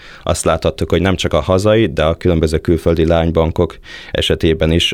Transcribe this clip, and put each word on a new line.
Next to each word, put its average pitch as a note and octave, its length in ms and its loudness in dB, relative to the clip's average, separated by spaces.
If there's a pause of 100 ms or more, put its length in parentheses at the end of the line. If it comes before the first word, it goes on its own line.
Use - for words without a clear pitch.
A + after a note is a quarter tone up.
(240)
Azt - 220 -4
láthattuk, E2 440 -2
hogy E2+ 120 2
nem F#2+ 140 0
csak - 180 -4
a E2+ 60 2
hazai, G#2 460 2
de D#2 180 -2
a D#2+ 120 0
különböző D#2+ 420 0
külföldi E2 480 0
lánybankok E2 720 0 (340)
esetében D#2+ 600 0
is E2+ 220 0